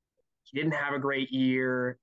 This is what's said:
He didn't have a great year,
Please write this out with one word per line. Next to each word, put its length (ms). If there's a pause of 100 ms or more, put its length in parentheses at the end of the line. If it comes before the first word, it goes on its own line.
(440)
He 140
didn't 180
have 180
a 40
great 320
year, 720